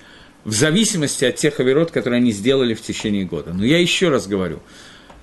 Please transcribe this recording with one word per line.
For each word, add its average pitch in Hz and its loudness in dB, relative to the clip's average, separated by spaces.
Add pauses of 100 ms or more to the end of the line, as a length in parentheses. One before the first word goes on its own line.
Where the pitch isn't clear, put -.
(440)
в 107 -6
зависимости 156 0
от 123 0
тех 147 0
авейрот, 139 2
которые 120 0
они 123 4
сделали 120 0
в 107 -8
течение 104 -4
года. 85 -8
Но 95 -2
я 151 4
ещё 175 0
раз 107 0
говорю, 92 -4 (640)